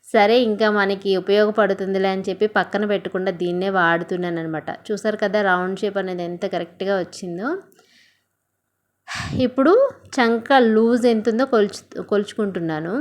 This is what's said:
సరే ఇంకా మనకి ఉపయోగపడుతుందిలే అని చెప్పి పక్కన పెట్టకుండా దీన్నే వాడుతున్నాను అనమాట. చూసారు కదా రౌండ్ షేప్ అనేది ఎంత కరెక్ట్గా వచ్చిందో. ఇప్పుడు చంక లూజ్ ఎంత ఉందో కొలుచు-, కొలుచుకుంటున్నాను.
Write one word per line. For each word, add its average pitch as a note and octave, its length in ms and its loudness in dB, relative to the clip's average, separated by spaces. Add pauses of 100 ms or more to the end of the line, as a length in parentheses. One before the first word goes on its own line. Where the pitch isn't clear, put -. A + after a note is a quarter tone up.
(120)
సరే G#3+ 240 6 (120)
ఇంకా G#3+ 180 0 (120)
మనకి G3 320 0 (120)
ఉపయోగపడుతుందిలే G3 920 2
అని F#3+ 140 -6
చెప్పి F#3+ 180 -2 (120)
పక్కన G3+ 340 -2
పెట్టకుండా F#3+ 380 -4 (100)
దీన్నే F3+ 380 -2
వాడుతున్నాను E3+ 640 -2
అనమాట. D#3 260 -8 (200)
చూసారు G#3+ 360 -4
కదా G3+ 140 -2 (120)
రౌండ్ F#3 320 -2
షేప్ G3 200 -4
అనేది F3+ 260 -6
ఎంత F3 160 -8 (100)
కరెక్ట్గా F#3+ 480 -4
వచ్చిందో. F3+ 480 -8 (2000)
ఇప్పుడు C4+ 260 4 (420)
చంక A#3 360 0 (220)
లూజ్ A3+ 380 4
ఎంత A3 220 0
ఉందో B3+ 200 0
కొలుచు-, - 560 -2
కొలుచుకుంటున్నాను. F#3 920 -4